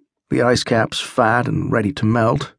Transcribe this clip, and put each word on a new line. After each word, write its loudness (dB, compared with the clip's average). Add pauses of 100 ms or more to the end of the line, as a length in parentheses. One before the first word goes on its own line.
(300)
the 0
ice 2
caps -2
fat 0
and -4
ready 0
to -4
melt 0